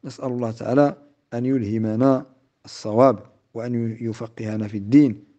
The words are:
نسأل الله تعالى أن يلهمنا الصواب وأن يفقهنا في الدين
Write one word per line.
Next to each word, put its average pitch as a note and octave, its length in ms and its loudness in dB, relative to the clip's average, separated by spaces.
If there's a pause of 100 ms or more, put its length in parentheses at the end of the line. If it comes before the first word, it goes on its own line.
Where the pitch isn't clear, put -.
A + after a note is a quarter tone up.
نسأل - 200 -14
الله B2 260 -4
تعالى B2+ 460 0 (380)
أن A#2+ 120 -2
يلهمنا A#2+ 800 0 (380)
الصواب A2 540 2 (360)
وأن A#2 460 -4
يفقهنا A2 680 -6
في G#2+ 80 -8
الدين A2+ 480 4 (140)